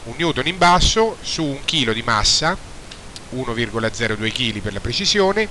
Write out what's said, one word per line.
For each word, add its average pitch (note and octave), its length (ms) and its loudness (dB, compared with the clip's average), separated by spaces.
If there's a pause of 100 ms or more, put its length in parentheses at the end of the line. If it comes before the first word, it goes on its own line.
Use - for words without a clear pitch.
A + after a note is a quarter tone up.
Un A#2 140 -12
newton D3 300 0
in F#3 100 -4
basso F3+ 640 4
su - 220 -4
un C#3 220 -4
chilo B2 280 2
di A2+ 100 -2
massa, A#2+ 520 2 (720)
uno B2+ 240 -4
virgola A2+ 400 -2
zero A2 220 -2
due A2 160 -2
chili A2 280 -2
per G2+ 140 -4
la G2 60 -6
precisione G3 720 0